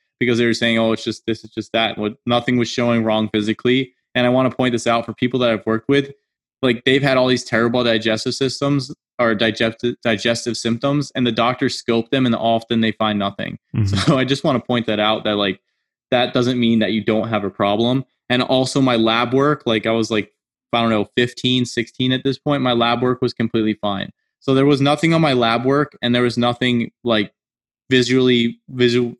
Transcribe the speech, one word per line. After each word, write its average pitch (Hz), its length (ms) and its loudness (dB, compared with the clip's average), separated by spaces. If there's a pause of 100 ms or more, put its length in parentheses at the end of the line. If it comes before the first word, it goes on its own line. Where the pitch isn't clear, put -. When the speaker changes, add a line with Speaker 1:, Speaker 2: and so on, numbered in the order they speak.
(200)
Speaker 1:
because 120 160 0
they 120 100 2
were 113 80 2
saying, 113 240 0
"Oh, 113 140 2
it's - 120 -4
just - 200 -8
this, 110 180 -4
it's 110 120 -20
just - 180 -8
that." 113 240 -2
What, 107 300 -6
nothing 120 320 0
was 117 100 0
showing 120 360 0
wrong 110 260 0
physically. 123 640 0 (200)
And 123 120 0
I 123 40 2
wanna 127 200 2
point 127 220 -2
this 117 140 -2
out 117 200 0
for 110 80 -8
people 123 260 -2
that 123 100 2
I've 107 140 -2
worked 110 240 -2
with, 139 240 2 (500)
like, 123 220 0
they've 139 180 4
had 135 140 2
all 127 100 2
these 127 180 0
terrible 117 400 0
digestive 113 500 -2
systems 139 600 -2 (240)
or 113 160 2
digestive, 113 680 -2
digestive 117 560 -2
symptoms, 139 560 -2
and 127 120 -2
the 117 60 0
doctors 120 420 0
scope 117 360 -2
them, 131 160 0
and 117 80 2
often 113 480 0
they 110 100 0
find 107 260 -2
nothing. 98 400 -6 (160)
Speaker 2:
Mm-hmm. 107 120 0 (100)
Speaker 1:
So 127 220 2
<laughs> - 0 -
I 127 60 2
just 135 200 -2
wanna 131 160 0
point 120 260 -2
that 107 140 -2
out, 107 240 0
that, 107 120 -2
like, 98 240 -2 (500)
that 123 240 0
doesn't 123 260 0
mean 117 200 2
that 101 120 0
you 110 100 -2
don't 110 260 0
have 107 160 -2
a 95 60 -4
problem. 117 540 0 (240)
And 123 140 0
also 131 400 0
my 127 140 2
lab 113 360 2
work, 143 340 0
like, 110 200 0
I 113 60 0
was, 113 180 0
like, 107 220 -2 (400)
I 117 100 0
don't 113 80 0
know, 107 260 0
fifteen, 127 480 0
sixteen 127 480 -4
at 131 120 -4
this 135 140 -2
point, 143 240 -2
my 123 100 0
lab 117 300 0
work 127 200 0
was 120 100 0
completely 110 420 0
fine. 98 360 -6 (300)
So 135 140 0
there 135 120 4
was 143 160 4
nothing 151 320 2
on 160 80 2
my 147 100 2
lab 120 320 2
work, 139 380 0
and 120 120 0
there 123 80 2
was 120 140 0
nothing, 120 540 0 (120)
like, 107 300 0 (580)
visually, 123 800 2
visu-, 123 520 0